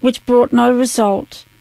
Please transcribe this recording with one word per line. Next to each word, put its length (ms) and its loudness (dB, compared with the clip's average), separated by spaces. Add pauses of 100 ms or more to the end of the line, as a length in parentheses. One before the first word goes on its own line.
which 240 -2
brought 260 2
no 240 2
result. 680 -4 (160)